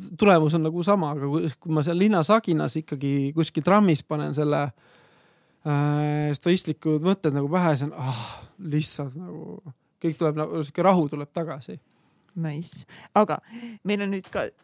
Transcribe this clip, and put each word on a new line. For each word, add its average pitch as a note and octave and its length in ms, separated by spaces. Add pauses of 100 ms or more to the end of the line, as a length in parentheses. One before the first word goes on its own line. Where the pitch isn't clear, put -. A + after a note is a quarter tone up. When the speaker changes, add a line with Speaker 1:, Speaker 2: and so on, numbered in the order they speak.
(180)
Speaker 1:
tulemus E3 360
on E3 100
nagu E3 200
sama, F3+ 280
aga C#3+ 160
kui, D#3+ 220 (100)
kui D#3 140
ma D3+ 100
seal E3+ 160
linnas G3 300
aginas E3 460
ikkagi C#3 600
kuskil D#3+ 280
trammis F#3+ 400
panen D3+ 300
selle, D3 380 (920)
äh, D3 680
stoistlikud D#3 720
mõtted F3+ 320
nagu C#3+ 160
pähe, F3 240
siis C#3+ 140
on, - 80
ah, B2+ 460 (160)
lihtsalt D3 560
nagu E3+ 440 (440)
kõik E3 160
tuleb D3+ 160
nagu, D#3+ 280
siuke D3 200
rahu F3+ 240
tuleb D3 240
tagasi. D#3 480 (560)
Speaker 2:
Nice. E3 480 (320)
Aga G3+ 220 (500)
meil G3+ 160
on G3 80
nüüd F#3+ 180
ka, E3+ 200 (140)